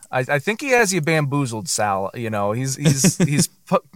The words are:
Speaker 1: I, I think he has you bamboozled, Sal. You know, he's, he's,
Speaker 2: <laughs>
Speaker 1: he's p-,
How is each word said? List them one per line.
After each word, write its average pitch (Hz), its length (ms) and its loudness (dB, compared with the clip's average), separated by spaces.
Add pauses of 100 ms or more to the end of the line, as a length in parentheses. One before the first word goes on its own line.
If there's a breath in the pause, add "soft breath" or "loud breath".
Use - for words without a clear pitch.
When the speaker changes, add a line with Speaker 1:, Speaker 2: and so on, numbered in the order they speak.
(100)
Speaker 1:
I, - 80 -2 (100)
I 143 120 2
think 214 200 -4
he 285 100 -4
has 233 220 4
you 180 100 0
bamboozled, 139 680 -2
Sal. 98 460 0
You 117 140 -6
know, 104 220 -2
he's, 131 240 -4
he's, 143 420 2
Speaker 2:
<laughs> 170 120 2
Speaker 1:
he's 143 180 0
p-, - 300 -4 (200)